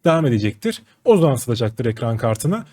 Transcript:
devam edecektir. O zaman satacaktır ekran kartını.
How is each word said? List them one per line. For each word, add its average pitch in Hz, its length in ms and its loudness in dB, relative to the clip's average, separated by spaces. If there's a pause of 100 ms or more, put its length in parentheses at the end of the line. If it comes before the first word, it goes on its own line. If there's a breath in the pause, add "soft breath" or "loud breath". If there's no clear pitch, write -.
devam 160 180 2
edecektir. 113 580 -2 (220 soft breath)
O 220 120 6
zaman 156 180 4
satacaktır 113 500 -4
ekran 117 320 -2
kartını. 147 560 -2